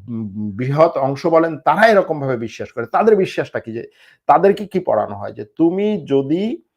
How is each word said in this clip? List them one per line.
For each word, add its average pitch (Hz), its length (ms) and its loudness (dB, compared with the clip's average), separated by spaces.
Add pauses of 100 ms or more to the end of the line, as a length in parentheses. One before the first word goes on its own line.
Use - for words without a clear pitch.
উম, 107 480 -8
বৃহৎ 139 420 2
অংশ 139 300 -2
বলেন, 165 320 2
তারা 180 280 4
এরকম 185 320 2
ভাবে 131 180 -2
বিশ্বাস 110 340 -10
করে। - 140 -6
তাদের 208 300 4
বিশ্বাসটা 160 440 -4
কি? 113 140 -12
যে 113 100 -8 (420)
তাদেরকে 185 420 2
কি 185 120 -4
পড়ানো 104 360 -2
হয় 104 180 -10
যে 110 120 -12
তুমি 190 640 -2
যদি 160 520 -2 (160)